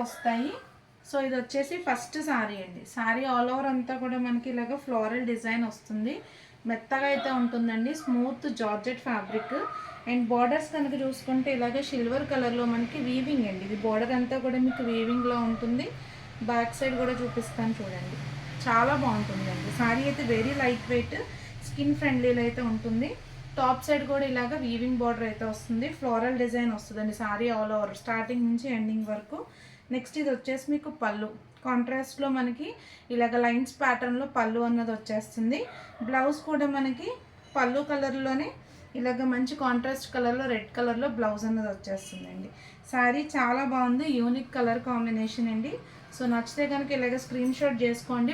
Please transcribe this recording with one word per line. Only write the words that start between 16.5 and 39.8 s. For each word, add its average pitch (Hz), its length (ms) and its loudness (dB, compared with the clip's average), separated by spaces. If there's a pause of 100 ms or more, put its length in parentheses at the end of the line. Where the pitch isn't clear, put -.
సైడ్ 262 200 0
కూడా 254 220 2
చూపిస్తాను 226 580 -2
చూడండి, 185 380 -6 (480)
చాలా 240 280 6 (100)
బాగుంటుందండి. 202 680 0 (100)
శారీ 240 300 4
అయితే 285 220 -2
very 226 280 4
light 247 320 2
weight, 240 220 2 (540)
స్కిన్ 285 340 2
ఫ్రెండ్లీలో 247 460 4
అయితే 240 140 -2 (100)
ఉంటుంది. 226 380 0 (500)
టాప్ 254 280 4
సైడ్ 285 240 2
కూడా 277 200 2
ఇలాగ 247 340 0
వీవింగ్ 233 380 0
బోర్డర్ 233 260 2
అయితే 214 240 -6
వస్తుంది, 233 360 -2 (120)
ఫ్లోరల్ 247 420 2
డిజైన్ 240 340 2
వస్తుందండి 214 440 -4
శారీ 214 260 0 (100)
all 214 200 0
over, 208 120 0 (120)
స్టార్టింగ్ 233 480 0
నుంచి 233 280 0
ఎండింగ్ 220 360 0
వరకు. 214 260 -8 (560)
నెక్స్ట్ 254 260 -4
ఇది 277 140 2
వచ్చేసి 262 380 -4
మీకు 294 180 -2 (120)
పళ్ళు, 214 260 -2 (360)
కాంట్రాస్ట్‌లో 262 720 0
మనకి 247 300 -2 (480)
ఇలాగ 233 200 4 (100)
లైన్స్ 240 360 2
ప్యాటర్న్‌లో 247 460 2 (100)
పళ్ళు 226 320 2
అన్నది 233 280 2
వచ్చేస్తుంది. 220 640 -2 (480)
బ్లౌజ్ 262 400 2
కూడా 285 180 4 (100)
మనకి 269 320 0 (480)
పళ్ళు 254 240 4 (120)
కలర్‌లోనే 269 560 0 (500)
ఇలాగ 247 320 0
మంచి 254 300 0
కాంట్రాస్ట్ 262 520 0